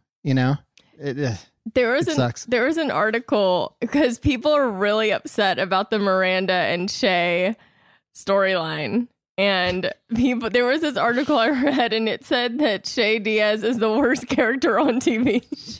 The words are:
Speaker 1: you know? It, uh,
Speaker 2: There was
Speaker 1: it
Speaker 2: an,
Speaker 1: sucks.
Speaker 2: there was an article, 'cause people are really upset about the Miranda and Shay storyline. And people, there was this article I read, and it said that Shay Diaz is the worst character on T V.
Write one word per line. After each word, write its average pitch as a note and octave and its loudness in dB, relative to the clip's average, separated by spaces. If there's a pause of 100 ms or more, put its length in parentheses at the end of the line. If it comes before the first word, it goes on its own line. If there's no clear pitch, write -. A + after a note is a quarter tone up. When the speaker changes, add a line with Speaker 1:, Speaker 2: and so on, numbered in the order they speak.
(240)
Speaker 1:
you C#3 0
know? C3 2 (440)
It, C#3 -6
uh, B2+ -2 (400)
Speaker 2:
There B3 2
was D4+ 0
Speaker 1:
it F4 -2
Speaker 2:
an, D4+ -4
Speaker 1:
sucks. A#2+ -2
Speaker 2:
there A#3 0
was D#4 0
an D4+ -2
article, F#3+ 0 (120)
'cause B3 0
people C#4 0
are C#4+ 2
really G#3 0
upset G3 0
about F#3+ -2
the A3 0
Miranda F#3 2
and F3 0
Shay F3+ 0 (600)
storyline. F#3+ 0 (300)
And F#3 0 (240)
people, A#3+ 0
there B3 2
was C#4 0
this D4 -2
article B3+ 2
I A3+ 2
read, C4 0
and A3 0
it - -6
said B3 -2
that A3 0
Shay A3 0
Diaz G#3+ 0
is A#3 0
the A3 2
worst C4 0
character B3 0
on C4 2
T A#3+ 0
V. A#3 0 (380)